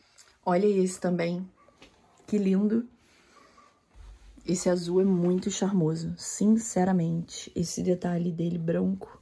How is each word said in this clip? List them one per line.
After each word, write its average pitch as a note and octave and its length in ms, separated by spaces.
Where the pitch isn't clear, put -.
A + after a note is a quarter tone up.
Olha F#3 220
esse F#3 320
também. F3+ 500
Que G#3+ 100
lindo. G#3 500
Esse F3+ 240
azul F3 320
é G3 40
muito F#3 440
charmoso, E3+ 680
sinceramente. F#3 1400
Esse F3 260
detalhe F3 500
dele E3+ 260
branco. F3+ 640